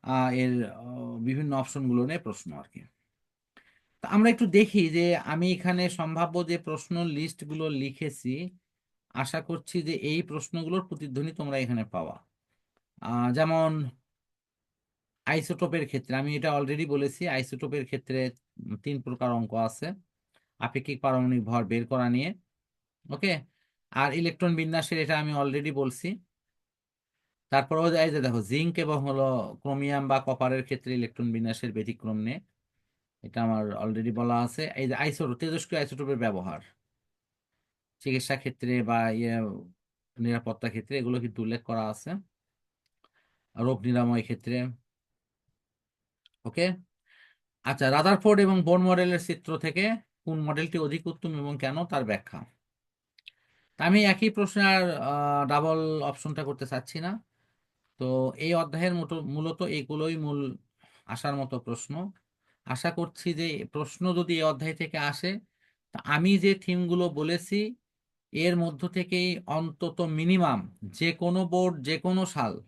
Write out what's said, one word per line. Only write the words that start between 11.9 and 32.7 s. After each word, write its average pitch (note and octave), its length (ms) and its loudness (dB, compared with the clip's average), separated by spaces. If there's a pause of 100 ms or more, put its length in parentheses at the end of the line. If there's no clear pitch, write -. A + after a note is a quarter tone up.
আহ, A#2+ 300 0
যেমন D#3+ 380 4 (1600)
আইসোটোপের D#3+ 600 0
ক্ষেত্রে, C3 300 -6
আমি C#3 200 -2
এটা D3+ 220 0
already D3 280 -2
বলেছি, C#3 420 -2
আইসোটোপের C3+ 580 -4
ক্ষেত্রে C3 340 -4 (640)
তিন C#3+ 200 -4
প্রকার B2 300 -4
অঙ্ক A#2 200 0 (160)
আছে, B2+ 180 -6 (760)
আপেক্ষিক C3 440 -4
পারমাণবিক B2+ 400 2
ভর A#2 200 0
বের A2+ 220 0
করা B2 220 0
নিয়ে, C3 220 2 (760)
ওকে? D3 260 -2 (600)
আর C#3 180 2 (100)
ইলেকট্রন E3+ 340 2
বিন্যাসের D#3+ 500 0
এটা D3+ 180 0
আমি D3+ 180 -2
already C#3+ 320 0
বলছি। C3+ 360 -2 (1400)
তারপর C3+ 260 4
ওই E3+ 140 4
যে, E3+ 100 2
এই D#3+ 80 4
যে D3 100 0
দেখো, A#2+ 220 2
জিঙ্ক D3+ 360 0
এবং D3+ 200 0 (100)
হলো C3+ 180 2 (340)
ক্রোমিয়াম C#3 480 -2
বা C3+ 180 4
কপারের C3 380 0
ক্ষেত্রে C3 300 -6
ইলেকট্রন A#2+ 380 -2
বিন্যাসের A2+ 400 -2
ব্যতিক্রম A2 540 -6
নিয়ে, C3+ 120 -4 (840)